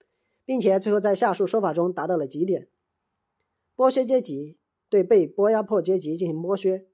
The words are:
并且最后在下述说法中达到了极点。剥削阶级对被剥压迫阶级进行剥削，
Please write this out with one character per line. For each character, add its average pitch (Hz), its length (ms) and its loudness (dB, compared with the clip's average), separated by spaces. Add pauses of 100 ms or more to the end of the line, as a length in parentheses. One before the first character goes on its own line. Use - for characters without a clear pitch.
(460)
并 262 120 -4
且 190 220 2
最 208 100 -4
后 208 80 2
在 202 160 0
下 196 200 0
述 190 120 0
说 220 140 0
法 170 140 -2
中 175 180 0
达 156 140 -6
到 180 100 0
了 147 100 -2
极 147 200 -4
点。 165 220 -4 (1080)
剥 254 140 4
削 262 140 0
阶 254 160 2
级 151 360 -10 (320)
对 202 140 4
被 185 260 4
剥 202 220 0
压 220 120 2
迫 202 200 0
阶 185 160 0
级 160 180 -6
进 175 120 -2
行 156 80 -4
剥 175 200 -2
削， 190 380 -2